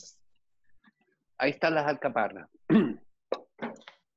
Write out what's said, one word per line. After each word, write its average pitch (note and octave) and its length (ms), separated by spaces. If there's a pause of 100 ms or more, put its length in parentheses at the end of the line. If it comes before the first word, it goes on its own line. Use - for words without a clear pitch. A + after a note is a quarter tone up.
(1400)
Ahí C3+ 120
están D#3+ 240
las D3+ 120
alcaparras. A#2 600 (200)
<clears throat> F3 340 (1120)